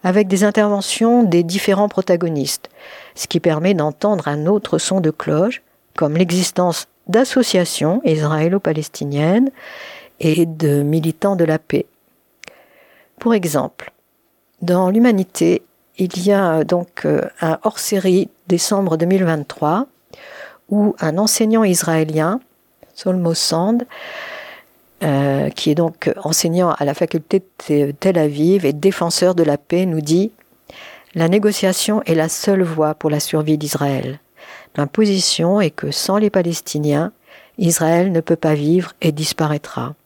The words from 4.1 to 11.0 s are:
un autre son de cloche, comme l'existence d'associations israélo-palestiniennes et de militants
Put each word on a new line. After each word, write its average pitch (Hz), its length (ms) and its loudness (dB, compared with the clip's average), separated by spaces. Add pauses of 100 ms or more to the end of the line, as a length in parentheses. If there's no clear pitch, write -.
un 151 200 -2
autre 202 320 0
son 190 220 -2
de 160 100 2
cloche, 156 520 -2 (320)
comme 151 220 0
l'existence 180 720 0 (180)
d'associations 196 1000 0
israélo-palestiniennes 156 1500 0 (680)
et 165 260 2
de 156 380 0
militants 160 540 0